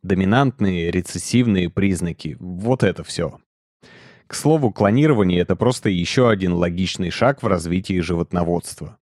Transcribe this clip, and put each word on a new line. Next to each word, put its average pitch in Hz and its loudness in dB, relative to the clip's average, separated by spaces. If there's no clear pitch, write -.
Доминантные, 95 0
рецессивные 95 0
признаки – 85 -2
вот 98 -2
это 87 0
всё. - -6
К - -16
слову, 143 2
клонирование — 104 4
это 87 0
просто 113 0
ещё 95 2
один 92 2
логичный 87 -2
шаг 135 0
в 117 -4
развитии 90 -2
животноводства. 85 -4